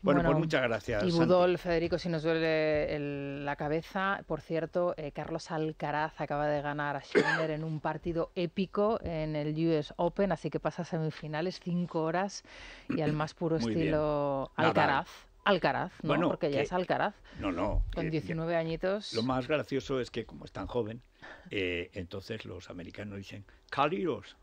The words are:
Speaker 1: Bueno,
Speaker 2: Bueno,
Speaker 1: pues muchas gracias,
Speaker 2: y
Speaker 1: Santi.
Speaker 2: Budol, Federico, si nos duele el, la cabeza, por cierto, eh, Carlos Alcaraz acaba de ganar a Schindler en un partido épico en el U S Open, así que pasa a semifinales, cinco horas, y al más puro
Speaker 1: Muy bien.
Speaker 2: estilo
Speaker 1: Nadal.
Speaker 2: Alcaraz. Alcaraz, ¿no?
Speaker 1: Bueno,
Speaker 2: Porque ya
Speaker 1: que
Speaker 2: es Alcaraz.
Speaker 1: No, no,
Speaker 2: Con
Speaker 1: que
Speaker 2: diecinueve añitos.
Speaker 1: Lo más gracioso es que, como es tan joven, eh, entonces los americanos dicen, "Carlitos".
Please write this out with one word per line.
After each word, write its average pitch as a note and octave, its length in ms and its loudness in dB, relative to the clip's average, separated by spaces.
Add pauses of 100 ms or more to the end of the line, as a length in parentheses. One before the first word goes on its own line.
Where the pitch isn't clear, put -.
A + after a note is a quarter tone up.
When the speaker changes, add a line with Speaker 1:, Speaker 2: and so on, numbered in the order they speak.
Speaker 1:
Bueno, C#3+ 180 6
Speaker 2:
Bueno, E3 120 4
Speaker 1:
pues D#3 160 4
muchas D#3 160 2
gracias, A2+ 420 0
Speaker 2:
y F3+ 60 2
Speaker 1:
Santi. E3 140 6
Speaker 2:
Budol, F3+ 320 6
Federico, E3+ 400 0
si F3 120 -2
nos D#3+ 140 -2
duele D#3 680 2
el, C#3+ 520 -4
la C#3+ 100 -2
cabeza, E3 720 -2
por D#3 140 -4
cierto, E3 560 0
eh, D3 160 -8
Carlos D#3+ 360 -6
Alcaraz D#3 720 -2
acaba D3 260 -2
de D3 160 2
ganar D3 360 -2
a C#3 40 -6
Schindler - 500 2
en D3+ 120 -4
un D#3+ 160 -4
partido D#3+ 560 -2
épico G3+ 680 0
en D#3 360 -2
el D3+ 180 0 (100)
U E3 60 6
S D3+ 240 2
Open, F3+ 380 2
así D#3 160 -4
que D3+ 100 -2
pasa - 220 -2
a D#3+ 40 -2
semifinales, D#3 800 -2
cinco E3+ 400 0
horas, F3 400 -2 (460)
y - 100 0
al D3+ 140 2
más D3+ 200 0
puro D#3+ 260 0
Speaker 1:
Muy - 140 -2
bien. - 60 2
Speaker 2:
estilo D3 760 2
Speaker 1:
Nadal. D#3 140 6
Speaker 2:
Alcaraz. D3 360 4 (380)
Alcaraz, D#3+ 560 2
¿no? E3 80 -4
Speaker 1:
Bueno, D3+ 180 4
Speaker 2:
Porque D3 240 0
ya C#3 60 0
Speaker 1:
que D3 60 2
Speaker 2:
es C#3+ 100 -4
Alcaraz. D#3+ 420 0 (240)
Speaker 1:
No, - 140 -2
no, F3+ 280 0 (140)
Speaker 2:
Con E3+ 80 -2
Speaker 1:
que D#3+ 80 -2
Speaker 2:
diecinueve E3 460 -2
añitos. E3 560 -2
Speaker 1:
Lo A2+ 100 0
más B2+ 240 0
gracioso C#3 540 0
es A#2 100 -6
que, A2+ 140 -4
como - 180 -16
es - 80 -16
tan - 160 -8
joven, A#2 340 -4 (480)
eh, F2+ 440 -2
entonces G2+ 500 -8
los F#2 260 -14
americanos G2 500 -10
dicen, G2 260 -14 (240)
"Carlitos". D3+ 720 0